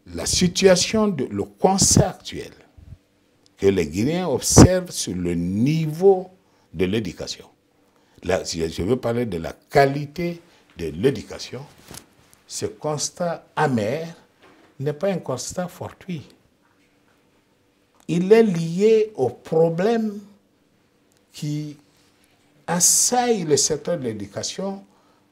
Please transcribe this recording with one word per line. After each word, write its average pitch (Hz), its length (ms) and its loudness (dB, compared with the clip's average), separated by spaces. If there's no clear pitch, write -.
La 82 120 -6
situation, 190 840 2
de, 151 160 -4
le 101 200 -4
constat - 680 2
actuel - 420 -14
que 98 100 2
les 98 200 4
Guinéens 139 420 -2
observent 180 640 4
sur - 240 -6
le 87 200 -2
niveau 156 960 2
de 82 100 0
l'éducation. 92 600 -4
Là, 90 220 0
si 82 240 -4
je 82 140 -6
veux 107 140 0
parler 120 280 -2
de 92 140 -6
la 80 140 -8
qualité 147 880 -2
de 82 80 -6
l'éducation, 101 760 -4
ce - 180 -10
constat 151 880 -6
amer 143 520 0
n'est 147 160 -4
pas 190 140 -4
un 185 100 -2
constat 151 500 -8
fortuit. 135 580 -12
Il 175 240 4
est 226 100 8
lié 202 720 2
aux - 140 2
problèmes 202 920 0
qui 151 460 -6
assaillent 226 800 2
le 147 140 4
secteur 165 400 -2
de 131 60 -8
l'éducation, 117 800 -8